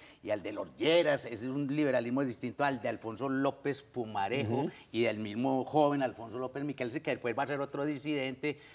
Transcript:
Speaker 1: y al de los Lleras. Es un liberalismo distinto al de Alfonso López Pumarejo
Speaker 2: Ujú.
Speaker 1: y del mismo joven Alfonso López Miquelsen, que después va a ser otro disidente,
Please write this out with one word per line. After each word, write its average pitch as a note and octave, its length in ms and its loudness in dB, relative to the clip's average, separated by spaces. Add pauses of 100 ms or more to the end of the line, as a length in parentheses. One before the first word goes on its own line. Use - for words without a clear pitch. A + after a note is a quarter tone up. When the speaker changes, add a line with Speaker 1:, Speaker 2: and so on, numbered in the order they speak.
(200)
Speaker 1:
y G2+ 100 -8
al G#2 120 0
de G#2 100 -6
los G#2 240 -6
Lleras. D3+ 500 4
Es A2+ 180 -6
un C3+ 240 -2
liberalismo C3+ 560 2
distinto B2+ 400 -2
al C3+ 180 0
de B2 60 0
Alfonso A2+ 400 -4
López C3+ 560 0
Pumarejo A2+ 760 0
Speaker 2:
Ujú. - 80 -2 (200)
Speaker 1:
y A2+ 120 2
del G#2+ 180 2
mismo A#2+ 440 0
joven C#3+ 380 4
Alfonso A2+ 380 -4
López C3 240 -4
Miquelsen, B2 400 -4
que C#3 80 0
después A#2 260 -2
va C#3+ 60 0
a - 20 -2
ser C#3 140 -4
otro C#3 240 -4
disidente, C#3+ 760 -2 (160)